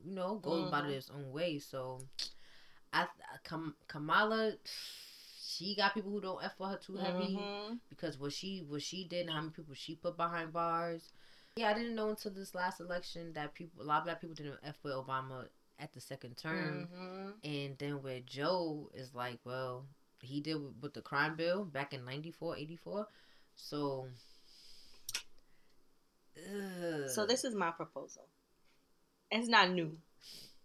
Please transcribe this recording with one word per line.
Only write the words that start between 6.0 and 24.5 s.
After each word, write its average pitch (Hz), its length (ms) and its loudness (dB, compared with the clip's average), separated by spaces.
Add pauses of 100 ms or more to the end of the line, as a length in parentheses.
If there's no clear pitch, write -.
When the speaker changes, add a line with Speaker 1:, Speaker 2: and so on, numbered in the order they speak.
Speaker 1:
who 202 100 0
don't 185 240 -2
F 190 140 -2
with 185 120 0
her 196 60 0
too 190 200 -8
heavy 185 420 2
Speaker 2:
Mm-hmm. 202 360 -4 (140)
Speaker 1:
because 143 300 -4
what 143 160 -2
she, 190 340 -4
what 147 140 -2
she 185 260 -4
did 175 140 2
and 165 80 -4
how 156 100 0
many 160 120 -2
people 156 220 -12
she 156 200 -8
put 170 240 -2
behind 170 340 2
bars. 170 580 2 (460)
Yeah, 220 140 6
I 214 40 6
didn't 233 200 2
know 214 160 4
until 214 220 -2
this 196 220 -8
last 180 260 2
election 170 520 -4
that 147 220 -4
people, 165 280 -12
a 139 40 -6
lot 151 140 6
of 160 40 0
black 165 160 -2
people 160 160 -8
didn't 147 260 -6
F 147 200 -8
with 143 100 -2
Obama 131 540 -2 (320)
at 151 160 -10
the 123 80 -12
second 127 340 -10
term. 165 580 -2
Speaker 2:
Mm-hmm. 185 360 -8 (140)
Speaker 1:
And 143 340 -2
then 143 240 -2
with 127 240 -6
Joe, 151 680 0
it's 127 220 -10
like, 123 300 -2
well, 127 420 -4 (340)
he 135 220 -2
did 156 140 0
with, 143 260 -6
with 143 100 -6
the 113 80 -8
crime 151 360 2
bill 175 280 4
back 143 300 -2
in 127 100 -6
ninety-four, 156 540 -4
eighty-four. 170 480 -4 (480)
So, 139 540 0 (2250)